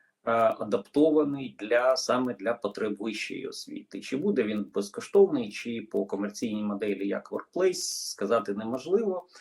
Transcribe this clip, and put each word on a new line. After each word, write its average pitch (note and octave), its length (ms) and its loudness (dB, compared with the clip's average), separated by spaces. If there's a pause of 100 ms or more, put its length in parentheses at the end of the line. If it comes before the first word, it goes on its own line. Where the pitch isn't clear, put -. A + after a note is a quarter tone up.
(240)
е, A#2 80 0 (260)
адаптований C#3 1000 2
для, A#2+ 380 2
саме B2 380 0
для A2 200 -2
потреб G#2 420 -4
вищої G#2+ 500 -6
освіти. - 540 -12
Чи C3 160 -6
буде F3 260 2
він G#2 320 -2
безкоштовний, B2 760 4
чи A#2 400 -8
по G2+ 160 -2
комерційній G#2 560 -4
моделі G2+ 460 -2
як - 240 -6
Workplace, - 800 -2
сказати A2+ 440 -2
неможливо. F#3 720 -2 (140)